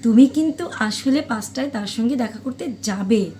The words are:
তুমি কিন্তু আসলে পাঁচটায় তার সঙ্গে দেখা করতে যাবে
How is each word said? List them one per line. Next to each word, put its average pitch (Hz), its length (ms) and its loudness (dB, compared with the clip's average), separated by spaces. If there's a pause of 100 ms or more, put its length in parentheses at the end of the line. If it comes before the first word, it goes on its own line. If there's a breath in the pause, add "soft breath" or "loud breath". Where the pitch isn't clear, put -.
তুমি 233 240 8
কিন্তু 311 420 -2 (100)
আসলে 262 420 0
পাঁচটায় 254 500 -6
তার 208 160 -6
সঙ্গে 233 300 -2
দেখা 240 280 -4
করতে 269 280 -8 (100)
যাবে 196 580 0